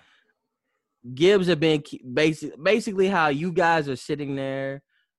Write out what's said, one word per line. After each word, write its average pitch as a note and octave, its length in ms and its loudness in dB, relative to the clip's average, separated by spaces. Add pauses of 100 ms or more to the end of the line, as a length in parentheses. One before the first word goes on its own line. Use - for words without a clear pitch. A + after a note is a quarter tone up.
(1160)
Gibbs F3+ 320 4
have E3+ 120 2
been D#3 220 2
ke-, - 240 -16
basi-, D3 580 -2
basically G3 440 2
how E3+ 220 2
you D3+ 220 -2
guys E3 380 2
are C3 60 -4
sitting C#3 400 -6
there C3+ 480 -6 (360)